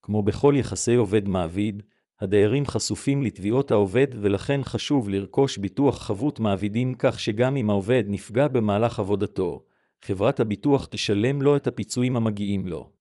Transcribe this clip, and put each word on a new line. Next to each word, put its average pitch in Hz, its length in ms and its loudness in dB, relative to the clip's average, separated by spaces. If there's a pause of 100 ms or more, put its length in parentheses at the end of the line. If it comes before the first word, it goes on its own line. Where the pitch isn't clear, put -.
כמו 104 220 0
בכל 135 340 4
יחסי 117 380 0
עובד 104 320 2
מעביד, 98 560 -2 (360)
הדיירים 104 460 2
חשופים - 580 -2
לתביעות 113 480 -2
העובד, 104 360 4 (140)
ולכן 101 420 0
חשוב 123 460 -2
לרכוש 98 480 0
ביטוח 113 440 0
חבות 117 380 -4
מעבידים, 107 600 -2
כך 123 200 0
שגם 123 380 0
אם 110 120 0
העובד 104 380 2
נפגע 104 400 -2
במהלך 113 520 0
עבודתו, 98 680 -2 (360)
חברת 104 380 0
הביטוח 117 460 0
תשלם 113 560 -2
לו 143 140 4
את 139 120 -2
הפיצויים 123 480 -2
המגיעים 101 520 -2
לו. 78 340 -10